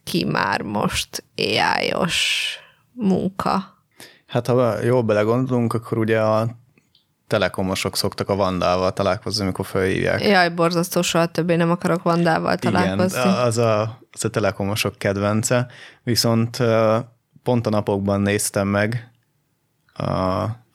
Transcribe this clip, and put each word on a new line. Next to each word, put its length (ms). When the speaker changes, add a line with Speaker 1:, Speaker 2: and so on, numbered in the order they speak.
Speaker 1:
ki 200
már 380
most 640
A 460
I-os 600
munka. 840
Speaker 2:
Hát, 200
ha 360
jól 200
belegondolunk, 720
akkor 260
ugye 220
a 360
telekomosok 720
szoktak 320
a 80
Vandával 560
találkozni, 500
amikor 240
felhívják. 560
Speaker 1:
Jaj, 260
borzasztó, 540
soha 240
többé 300
nem 140
akarok 320
Vandával 500
Speaker 2:
Igen, 200
Speaker 1:
találkozni. 460
Speaker 2:
az 400
a, 400
az 120
a 40
telekomosok 680
kedvence. 680
Viszont, 580
ö, 380
pont 240
a 40
napokban 500
néztem 480
meg, 420
a 500